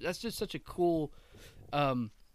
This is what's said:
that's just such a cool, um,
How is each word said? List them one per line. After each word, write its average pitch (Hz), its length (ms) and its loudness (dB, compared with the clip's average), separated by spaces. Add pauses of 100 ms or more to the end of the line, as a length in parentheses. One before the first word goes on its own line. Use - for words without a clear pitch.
that's 170 160 -2
just 233 180 -4
such - 180 -4
a 156 40 -4
cool, 165 520 2 (600)
um, 131 380 2 (240)